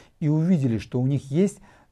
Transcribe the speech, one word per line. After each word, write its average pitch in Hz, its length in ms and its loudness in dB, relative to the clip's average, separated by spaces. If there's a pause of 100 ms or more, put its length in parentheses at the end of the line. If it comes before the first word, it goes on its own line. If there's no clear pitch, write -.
(200)
и 156 80 -2
увидели, 151 520 2
что 123 200 -6
у 123 60 0
них 139 240 -2
есть, 180 300 0 (320)